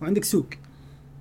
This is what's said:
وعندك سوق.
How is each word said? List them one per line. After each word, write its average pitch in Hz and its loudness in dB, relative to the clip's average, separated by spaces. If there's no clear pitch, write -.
وعندك 196 2
سوق. 180 4